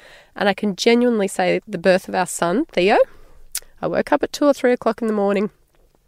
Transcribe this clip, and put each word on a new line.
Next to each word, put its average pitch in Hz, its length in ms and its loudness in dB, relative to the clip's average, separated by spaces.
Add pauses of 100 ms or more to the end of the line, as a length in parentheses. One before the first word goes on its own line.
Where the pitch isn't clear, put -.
(360)
And 190 120 -2
I 196 60 2
can 202 220 -4
genuinely 233 520 2
say 180 400 -2
the 202 120 -8
birth 185 280 2
of 196 80 -8
our 185 120 0
son, 185 380 -2
Theo, 196 320 2 (840)
I 165 60 -4
woke - 240 -4
up 294 120 2
at - 80 -6
two - 140 -2
or 285 80 4
three 247 180 0
o'clock 233 300 -2
in 226 60 -2
the 214 60 -2
morning. 202 360 0 (580)